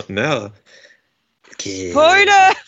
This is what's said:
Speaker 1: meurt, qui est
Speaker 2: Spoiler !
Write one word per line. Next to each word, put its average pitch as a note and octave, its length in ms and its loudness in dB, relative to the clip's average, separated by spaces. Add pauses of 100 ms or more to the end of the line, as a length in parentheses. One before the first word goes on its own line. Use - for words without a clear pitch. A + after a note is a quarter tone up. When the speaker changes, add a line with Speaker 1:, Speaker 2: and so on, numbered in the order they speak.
Speaker 1:
meurt, G#2 440 -6 (1040)
qui - 300 -12
est - 40 -10
Speaker 2:
Spoiler ! F#4+ 640 4 (140)